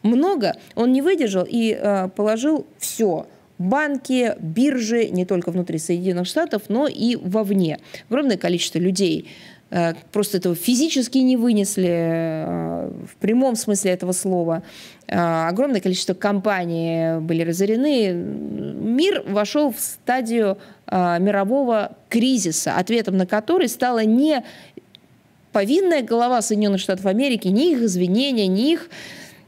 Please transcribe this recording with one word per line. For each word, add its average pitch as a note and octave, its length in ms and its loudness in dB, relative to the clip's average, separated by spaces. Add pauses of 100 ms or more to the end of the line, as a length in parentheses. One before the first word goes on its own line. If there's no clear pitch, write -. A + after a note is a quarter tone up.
много, B3+ 540 2 (200)
он B3 180 2
не C4+ 80 2
выдержал B3+ 480 2
и, A3+ 280 0
э, F#3+ 380 0
положил A3+ 500 0 (120)
всё. F#3 480 -2 (320)
Банки, B3+ 840 0
биржи, A#3 720 0
не F3+ 160 -2
только F3+ 260 -2
внутри F3 260 -4
Соединённых F3 500 -2
Штатов, D4+ 420 -2
но C4 180 0
и A#3 300 -2
вовне. F#3+ 600 0 (280)
Огромное B3+ 300 0
количество F3 420 -2
людей, F#3 480 0 (440)
э, E3+ 220 0 (200)
просто G3+ 240 0
этого F3 180 0
физически B3+ 600 0
не B3+ 180 4
вынесли, G3+ 560 2
э, E3 1000 -2 (200)
в - 60 -20
прямом A#3+ 400 2
смысле G3 340 0
этого F3+ 220 -2
слова. E3 500 -2 (440)
Э, E3 420 0
огромное A3+ 320 0
количество F#3 340 -2
компаний E3+ 1040 0
были E3 240 0
разорены. G#3 720 0
Мир A3 1120 -2
вошёл G#3 440 0
в - 80 -12
стадию, A3+ 800 -2 (300)
э, F3 320 0
мирового G#3 720 0 (180)
кризиса, G#3+ 680 0
ответом G3 400 0
на F#3 100 2
который C4 400 2
стала A#3 380 0
не C4 380 4 (1080)
повинная D4+ 500 2
голова A#3 400 2
Соединённых G#3 380 2
Штатов F#3+ 260 -2
Америки, A3 440 0
ни C#4 240 4
их A#3+ 80 0
извинения, G3+ 640 2
ни G#3+ 240 2
их, - 180 -2 (580)